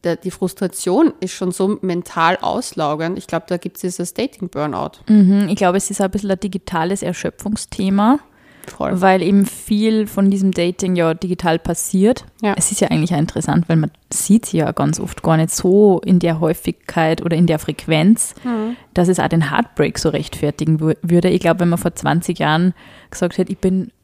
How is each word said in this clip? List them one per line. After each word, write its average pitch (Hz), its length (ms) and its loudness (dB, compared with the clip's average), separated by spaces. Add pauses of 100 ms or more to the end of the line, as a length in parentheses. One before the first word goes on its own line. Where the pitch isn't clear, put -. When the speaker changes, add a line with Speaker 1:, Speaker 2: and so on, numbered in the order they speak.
Speaker 1:
der, 170 100 -2
die 180 160 -8
Frustration 190 880 -2
ist 185 140 -6
schon 180 180 -4
so 190 300 -2
mental 175 600 -2
auslaugend. 165 760 -4
Ich - 100 -14
glaub, 165 200 -6
da 180 100 -4
gibt's - 240 -12
dieses 175 320 -6
Dating-Burnout. 151 800 -6 (160)
Speaker 2:
Mhm, 202 420 6
ich 208 80 0
glaube, 185 200 2
es - 140 -4
ist - 80 -8
auch 196 60 2
ein 190 60 -2
bisschen 202 200 -4
ein 185 80 -2
digitales 185 640 -4
Erschöpfungsthema, 202 1160 0 (480)
Speaker 1:
Voll. - 340 -4
Speaker 2:
weil 190 200 4
eben 196 240 4
viel 214 640 0
von 196 240 2
diesem 190 220 2
Dating 180 420 -2
ja 160 180 2
digital 175 460 -2
passiert. 190 640 0 (180)
Speaker 1:
Ja. 208 160 0
Speaker 2:
Es - 140 -2
ist 202 80 -6
ja 185 80 2
eigentlich 156 260 0
auch 151 60 0
interessant, 165 480 0
weil 165 80 2
man 156 160 2 (200)
sieht - 340 2
sie - 120 -4
ja - 140 0
ganz 147 300 -2
oft - 220 -12
gar 165 120 2
nicht 160 160 0
so 190 540 4
in 180 140 4
der 170 200 0
Häufigkeit 165 840 -2
oder 170 120 0
in 170 120 4
der 156 120 0
Frequenz, 160 720 2 (120)
Speaker 1:
Mhm. 233 320 -6 (160)
Speaker 2:
dass 175 160 2
es 180 100 2
auch 139 80 0
den 160 240 0
Heartbreak - 480 -2
so - 80 -2
rechtfertigen 151 720 -2
wür-, 156 220 0
würde. 175 280 2
Ich 180 120 2
glaub, 170 180 0
wenn 175 100 2
man 170 100 0
vor 170 160 -2
zwanzig 165 440 -2
Jahren 165 340 2 (380)
gesagt - 260 -4
hätte, 185 140 -2
ich 190 80 -8
bin 185 320 -2 (120)